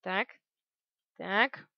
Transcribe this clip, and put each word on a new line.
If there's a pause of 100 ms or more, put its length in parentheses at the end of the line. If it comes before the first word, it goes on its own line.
Так. (880)
Так. (100)